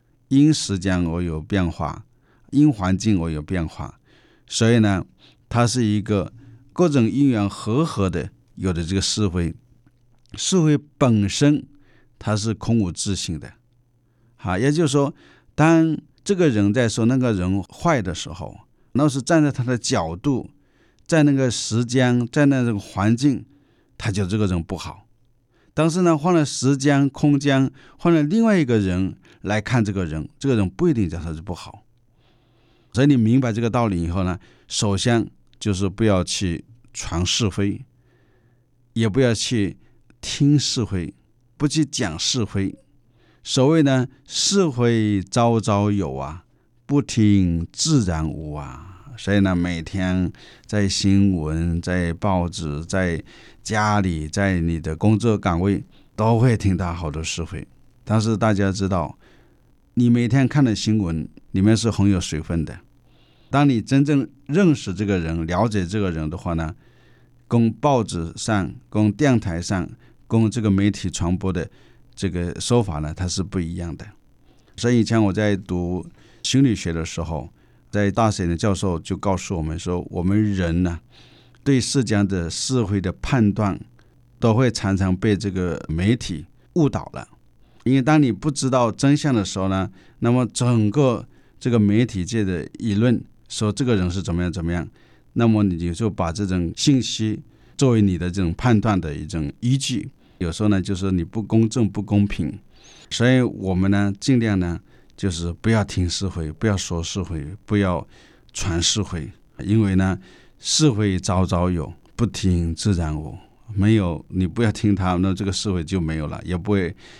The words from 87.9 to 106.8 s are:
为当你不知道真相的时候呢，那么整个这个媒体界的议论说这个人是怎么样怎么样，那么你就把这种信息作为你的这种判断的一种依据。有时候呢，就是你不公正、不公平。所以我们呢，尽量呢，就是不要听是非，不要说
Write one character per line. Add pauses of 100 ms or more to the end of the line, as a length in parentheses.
为
当
你
不
知
道
真
相
的
时
候
呢， (300)
那
么
整
个 (320)
这
个
媒
体
界
的
议
论 (240)
说
这
个
人
是
怎
么
样
怎
么
样， (460)
那
么
你
就
把
这
种
信
息 (340)
作
为
你
的
这
种
判
断
的
一
种 (100)
依
据。 (260)
有
时
候
呢，
就
是
你
不
公
正、
不
公
平。 (500)
所
以
我
们
呢，
尽
量
呢， (380)
就
是
不
要
听
是
非，
不
要
说